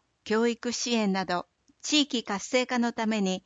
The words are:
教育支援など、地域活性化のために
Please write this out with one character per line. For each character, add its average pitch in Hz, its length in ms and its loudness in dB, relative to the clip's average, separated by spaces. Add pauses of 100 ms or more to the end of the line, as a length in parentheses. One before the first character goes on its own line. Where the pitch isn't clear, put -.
(240)
教 220 240 2
育 233 240 -2
支 240 220 -4
援 214 180 2
な 190 140 -2
ど、 175 220 -4 (340)
地 302 200 4
域 247 220 -2
活 196 240 -6
性 254 200 0
化 254 100 -2
の 233 160 2
た 226 140 -2
め 220 140 0
に 185 240 0